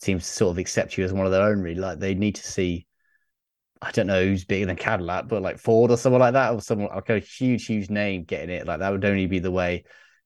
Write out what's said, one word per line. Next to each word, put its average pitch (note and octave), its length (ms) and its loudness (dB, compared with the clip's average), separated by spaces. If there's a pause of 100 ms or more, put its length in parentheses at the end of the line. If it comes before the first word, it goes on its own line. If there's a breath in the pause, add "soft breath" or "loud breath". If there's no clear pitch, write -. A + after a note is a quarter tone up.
teams F#2 220 -2
to - 100 -10
sort F#2+ 180 2
of F2 80 -2
accept - 380 -2
you F#2+ 60 0
as F#2 80 -2
one F#2+ 140 0
of F#2+ 80 2
their F#2+ 100 4
own, G#2 160 2
really. F2 220 -4
Like, F2+ 180 -6
they G2 160 -2
need G2+ 200 0
to - 120 -14
see, F2 400 -2 (960)
I - 60 -8
don't - 160 0
know F#2+ 180 2
who's F#2+ 220 2
bigger G2 220 -2
than F#2 80 -2
Cadillac, F2+ 520 -4
but, G#2 140 -2
like, F2+ 160 -4
Ford A#2 320 4
or A#2+ 80 4
someone B2+ 240 4
like A#2+ 120 6
that, B2+ 200 2
or G#2+ 80 -4
someone, G2+ 320 -4
like, G2 160 -8
a A2 80 2
huge, B2 480 -2
huge G#2 240 -4
name G2 360 -2
getting E2+ 260 -6
it. F2 160 -6
Like, E2+ 100 -4
that F#2+ 140 0
would G2+ 140 0
only G2 200 4
be F#2 140 0
the F2+ 100 -2
way F2+ 360 0 (400 soft breath)